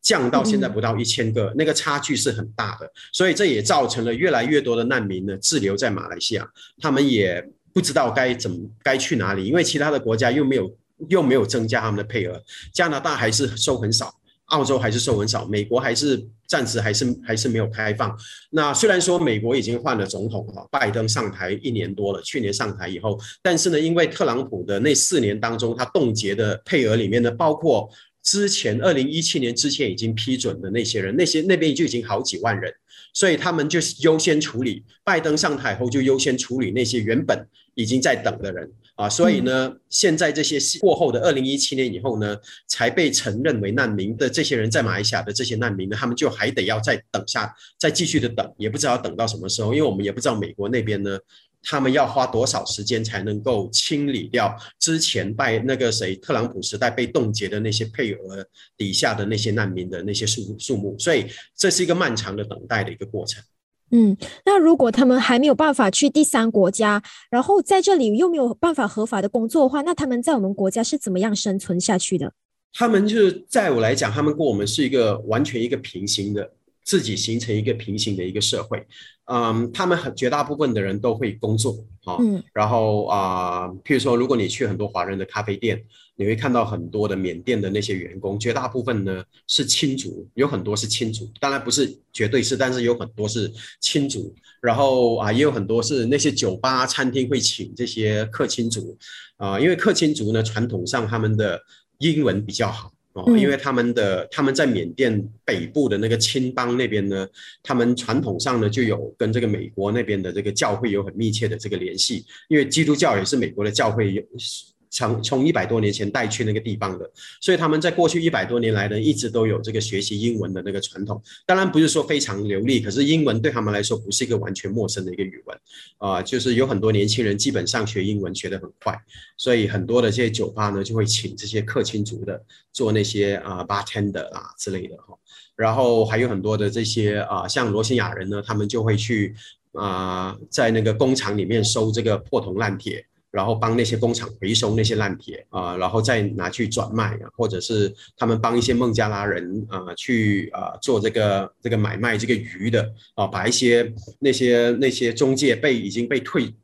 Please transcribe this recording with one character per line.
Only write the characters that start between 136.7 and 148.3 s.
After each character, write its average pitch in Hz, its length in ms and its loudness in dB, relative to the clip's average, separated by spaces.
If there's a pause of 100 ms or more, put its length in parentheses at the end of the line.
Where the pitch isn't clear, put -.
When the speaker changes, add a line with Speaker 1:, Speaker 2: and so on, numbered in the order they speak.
Speaker 1:
些， 104 340 0 (100)
啊， 95 160 -4
像 120 240 0
罗 104 140 2
兴 120 140 2
亚 92 160 0
人 95 160 -8
呢， 101 160 -6
他 117 80 -4
们 107 120 -2
就 113 160 -2
会 107 140 2
去， 107 400 -2 (380)
啊， 92 640 -4 (120)
在 117 220 2
那 113 100 2
个 107 120 2
工 131 200 2
厂 107 240 -2
里 98 60 0
面 107 180 0
收 110 300 2
这 113 100 0
个 104 160 0
破 - 240 -2
铜 95 140 -6
烂 104 220 -2
铁， 95 280 -10 (260)
然 98 140 -2
后 110 100 0
帮 113 220 0
那 117 80 2
些 113 100 -2
工 117 180 2
厂 - 160 -6 (120)
回 98 120 -2
收 110 220 2
那 113 80 2
些 110 120 2
烂 101 220 -2
铁， - 320 -16
啊， 90 280 -6
然 92 120 0
后 110 120 2
再 113 220 2
拿 92 260 -2
去 110 180 -2
转 110 260 -4
卖， 110 240 -2 (200)
或 113 100 0
者 92 140 -4
是 104 320 0 (240)
他 127 80 0
们 113 160 2